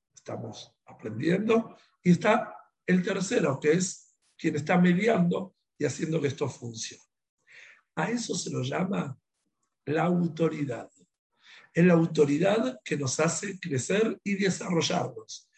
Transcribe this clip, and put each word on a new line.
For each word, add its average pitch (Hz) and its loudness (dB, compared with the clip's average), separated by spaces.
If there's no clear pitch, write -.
estamos - -14
aprendiendo, 185 -2
y 180 6
está 220 2
el 180 2
tercero, 190 0
que 151 4
es - -2
quien 156 -2
está 156 2
mediando 180 4
y 143 -4
haciendo 156 -2
que 139 0
esto 127 -4
funcione. - -12
A 165 -4
eso 233 -6
se 175 -6
lo 131 -4
llama 156 -4
la 156 -2
autoridad. 160 -2
Es 170 4
la 180 8
autoridad 165 2
que 156 -4
nos 139 -4
hace 185 -2
crecer 180 -2
y 202 -2
desarrollarnos, 180 -2